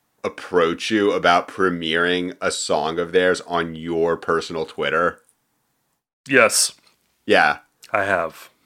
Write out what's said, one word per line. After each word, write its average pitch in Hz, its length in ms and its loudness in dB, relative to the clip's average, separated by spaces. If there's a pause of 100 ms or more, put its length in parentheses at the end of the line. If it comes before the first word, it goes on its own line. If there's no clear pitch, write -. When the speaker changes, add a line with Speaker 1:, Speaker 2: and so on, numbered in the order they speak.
(220)
Speaker 1:
approach 87 720 -2
you 101 220 2
about 87 340 2
premiering 90 920 -2
a 92 100 -2
song 80 480 -4
of 85 140 -6
theirs 90 340 4
on 85 260 -4
your 82 440 -2
personal 80 480 -4
Twitter? 80 560 -2 (1080)
Speaker 2:
Yes. 127 460 4 (520)
Speaker 1:
Yeah. 82 340 4 (340)
Speaker 2:
I 104 100 0
have. 87 460 -4 (160)